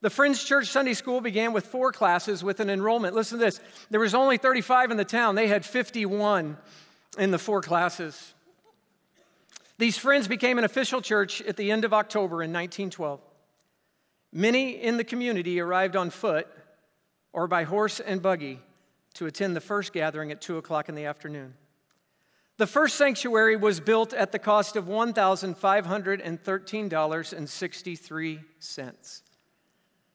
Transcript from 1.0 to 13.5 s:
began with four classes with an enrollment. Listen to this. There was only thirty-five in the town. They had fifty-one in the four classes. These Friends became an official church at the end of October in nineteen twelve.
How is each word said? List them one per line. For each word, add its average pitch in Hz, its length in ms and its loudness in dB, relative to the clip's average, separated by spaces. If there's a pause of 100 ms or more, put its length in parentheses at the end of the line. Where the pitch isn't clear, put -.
began 226 320 0
with 196 140 -2
four 254 260 -2
classes 175 500 0
with 196 160 -2
an 208 100 -2
enrollment. 202 460 0
Listen 220 240 -2
to 233 60 4
this. - 160 0 (280)
There 214 120 2
was 208 120 2
only 262 240 4
thirty-five 254 540 4
in 226 60 -2
the 202 80 0
town. 226 300 2
They 220 120 4
had 202 180 2
fifty-one 208 920 0 (600)
in 190 140 2
the 170 80 2
four 202 220 -2
classes. 165 720 -2 (1400)
These 226 200 2
Friends 269 300 2
became 240 300 0
an 233 80 2
official 254 360 0
church 208 400 0
at 202 140 -6
the 202 160 -2
end 220 140 2
of 214 80 0
October 196 500 0
in 160 80 -6
nineteen 175 380 -6
twelve. 147 320 -8 (1120)